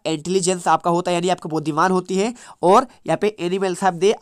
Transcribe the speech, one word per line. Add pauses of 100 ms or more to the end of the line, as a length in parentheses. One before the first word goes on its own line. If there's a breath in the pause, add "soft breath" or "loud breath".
इंटेलिजेंस
आपका
होता
है,
यानी
आपका
बुद्धिमान
होती
है, (300 loud breath)
और (200 soft breath)
यहाँ
पे
animals
have
they